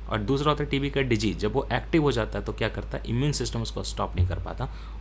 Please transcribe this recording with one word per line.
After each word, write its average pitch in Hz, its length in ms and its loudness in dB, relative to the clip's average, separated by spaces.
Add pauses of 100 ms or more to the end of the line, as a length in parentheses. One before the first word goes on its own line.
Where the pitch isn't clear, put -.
और 110 140 0
दूसरा 139 300 2
होता 147 140 2
है 147 60 -4
टीबी 139 200 0
का 143 120 2
डिजीज, 107 360 2
जब 104 140 0
वो 135 200 0
एक्टिव 147 300 2
हो 143 100 4
जाता 107 260 0
है 104 60 -4
तो 107 80 -2
क्या 110 160 0
करता - 300 -4
है, - 80 -8
इम्यून 127 260 2
सिस्टम 113 300 -2
उसको 101 220 -4
स्टॉप - 320 -4
नहीं 92 120 6
कर - 100 -2
पाता, 90 300 -4 (320)